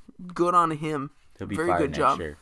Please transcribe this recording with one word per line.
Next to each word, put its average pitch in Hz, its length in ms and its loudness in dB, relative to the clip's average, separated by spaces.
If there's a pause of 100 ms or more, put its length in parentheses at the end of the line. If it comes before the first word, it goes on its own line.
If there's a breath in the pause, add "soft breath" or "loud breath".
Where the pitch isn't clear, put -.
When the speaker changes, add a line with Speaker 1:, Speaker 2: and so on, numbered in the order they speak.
(340)
Speaker 1:
good 175 200 2
on 170 180 6
him. 151 380 -6 (280)
Speaker 2:
He'll 98 100 -8
be 101 80 -4
Speaker 1:
Very 156 120 -2
Speaker 2:
fired 90 120 2
Speaker 1:
good - 120 0
Speaker 2:
next 76 60 -6
Speaker 1:
job. 123 220 2
Speaker 2:
year. 78 220 -10